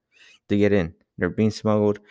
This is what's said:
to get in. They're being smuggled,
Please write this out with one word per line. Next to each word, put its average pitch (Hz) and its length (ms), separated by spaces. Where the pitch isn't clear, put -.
to 104 80
get 101 160
in. 87 220
They're 92 100
being 107 220
smuggled, 104 500